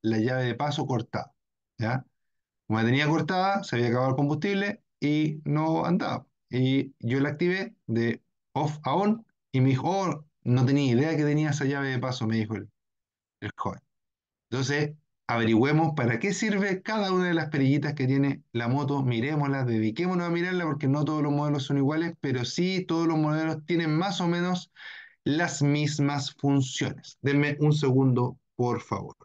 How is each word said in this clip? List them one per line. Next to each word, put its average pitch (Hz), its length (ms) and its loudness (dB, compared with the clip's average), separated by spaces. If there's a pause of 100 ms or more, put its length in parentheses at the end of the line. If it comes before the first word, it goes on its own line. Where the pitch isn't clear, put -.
la 110 160 2
llave 127 260 0
de 120 100 0
paso 147 320 -4
cortada, - 480 -4 (440)
¿ya? 123 260 -2 (600)
Como 110 140 0
la 113 60 2
tenía 143 220 2
cortada, 185 560 0
se - 120 -4
había 120 120 2
acabado 127 220 2
el 127 60 0
combustible 196 680 -2 (180)
y 151 440 0
no 156 420 0
andaba. - 400 -2 (240)
Y 131 500 0
yo 127 200 0
la 147 100 2
activé 180 440 -2 (120)
de 113 360 0 (300)
off 151 320 -2
a 131 100 -2
on 208 320 0 (260)
y 131 80 2
me 131 100 6
dijo, 135 200 0
"Oh, 190 340 -2 (200)
no 123 220 4
tenía 139 260 2
idea 156 240 2
que 151 80 0
tenía 147 260 2
esa 143 140 -2
llave 139 260 -2
de 131 80 -2
paso", 123 280 -4
me 110 100 0
dijo 107 200 -2
el, 101 140 -10 (720)
el 104 160 -10
joven. - 240 -6 (680)
Entonces, 143 420 -2 (340)
averigüemos 131 680 2
para 120 240 0
qué 196 140 0
sirve 202 480 -2
cada 208 300 -2
una 180 160 2
de 170 60 0
las 156 160 -2
perillitas 143 440 2
que 131 120 -2
tiene 139 360 0 (100)
la 117 160 -2
moto, 139 340 0
miremoslas, 135 640 0
dediquémonos 120 600 0
a 170 40 -2
mirarla 175 340 -2
porque 147 240 -2
no 147 160 2
todos 151 180 -2
los 147 100 0
modelos 147 320 0
son 139 140 0
iguales, 156 420 0
pero 127 240 -2
sí 180 420 -2
todos 165 220 0
los 160 100 2
modelos 156 480 0
tienen 165 300 0
más 190 240 -2
o 175 80 0
menos 175 440 -2 (520)
las 165 380 0
mismas 143 720 0
funciones. - 880 -2
Denme 143 380 2
un 151 120 4
segundo, 131 680 2 (180)
por 120 260 0
favor. - 420 -8